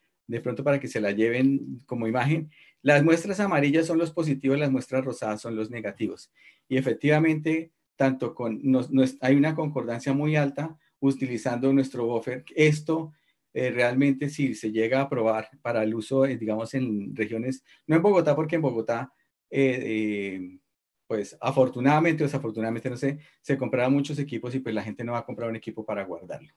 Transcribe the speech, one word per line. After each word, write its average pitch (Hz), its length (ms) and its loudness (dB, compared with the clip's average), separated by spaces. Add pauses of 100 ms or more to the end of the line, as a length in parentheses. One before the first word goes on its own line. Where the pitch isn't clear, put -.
(280)
de 117 140 -6
pronto 127 220 -4
para 143 160 2
que 127 80 -6
se 107 140 -4
la 104 100 0
lleven 127 720 2
como 117 220 -4
imagen. 139 440 0 (300)
Las 143 220 6
muestras 170 380 2
amarillas 160 440 2
son 165 120 0
los 165 140 0
positivos, 139 460 0
las 143 140 0
muestras 131 320 -2
rosadas 110 380 -6
son 117 140 -8
los 110 140 -4
negativos. 107 640 -8 (360)
Y 131 100 0
efectivamente, 156 920 2 (240)
tanto 131 400 0
con, 117 260 -6
nos, 131 300 2
nos, 131 300 2
hay 131 140 4
una 151 200 4
concordancia 135 580 -4
muy 151 220 0
alta 147 420 -2 (220)
utilizando 131 720 0
nuestro 131 340 0
buffer. 120 380 -4 (120)
Esto, 156 580 2 (400)
eh, 127 180 -2
realmente 131 580 2
si 131 240 -2
se 107 180 -6
llega 113 300 2
a 139 80 -2
probar 110 400 0 (140)
para 117 200 0
el 110 120 -2
uso, 135 300 2
eh, 131 120 -2
digamos, 110 380 -4
en 107 400 -4
regiones, 113 480 -4 (240)
no 156 80 4
en 165 80 4
Bogotá, 170 320 4
porque 160 220 -2
en 156 40 0
Bogotá, 117 500 -2 (380)
eh, 131 320 2
eh, 98 800 -4 (480)
pues 104 340 -4
afortunadamente 147 840 2
o 139 40 2
desafortunadamente, 113 640 -4
no 120 80 -8
sé, 143 200 -2 (240)
se 139 160 0
compraron 127 360 2
muchos 143 260 0
equipos 123 340 -6
y 131 60 -2
pues 117 160 -4
la 101 80 -2
gente 107 200 -8
no 117 100 -4
va 117 60 -2
a - 60 -8
comprar 113 240 -6
un 110 60 -6
equipo 110 280 -10
para 101 200 -4
guardarlo, 85 540 -12